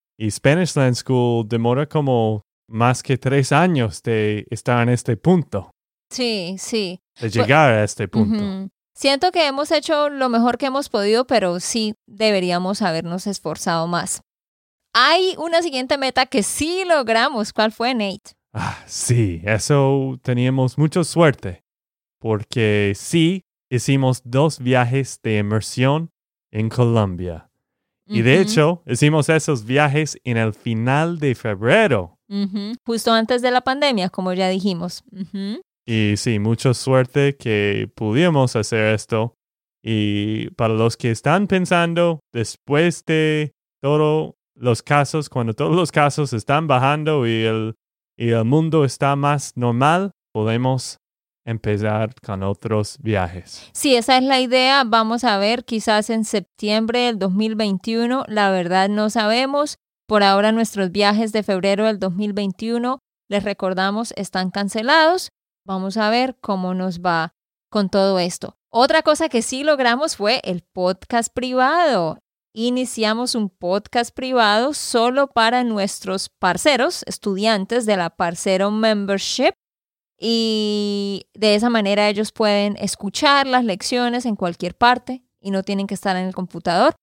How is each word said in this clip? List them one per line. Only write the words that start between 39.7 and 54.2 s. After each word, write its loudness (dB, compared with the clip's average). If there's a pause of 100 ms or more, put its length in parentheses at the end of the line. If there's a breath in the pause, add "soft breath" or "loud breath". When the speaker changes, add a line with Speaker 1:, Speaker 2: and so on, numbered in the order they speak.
Speaker 1:
Y -2
para 0
los 2
que -2
están 0
pensando, 0 (120)
después -2
de 0 (300)
todos 0 (220)
los 0
casos, 0
cuando -2
todos 0
los 0
casos 0
están 0
bajando 2
y 0
el, -2 (420)
y -2
el 2
mundo 2
está -2
más -2
normal, 2 (220)
podemos -2 (480)
empezar -2 (120)
con -6
otros -4
viajes. -4
Speaker 2:
Sí, 2
esa 4
es 2